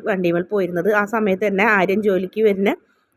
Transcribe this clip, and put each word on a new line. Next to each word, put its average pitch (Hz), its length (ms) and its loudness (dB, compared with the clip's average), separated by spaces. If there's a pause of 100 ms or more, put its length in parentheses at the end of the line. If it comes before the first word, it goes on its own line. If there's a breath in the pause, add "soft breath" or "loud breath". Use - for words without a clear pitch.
വണ്ടിമേൽ 180 460 0
പോയിരുന്നത്. 180 420 -2
ആ 208 120 2
സമയത്ത് 208 420 0
തന്നെ 196 240 0
ആര്യൻ 196 320 2
ജോലിക്ക് 196 420 -2
വരുന്ന 202 280 2 (440)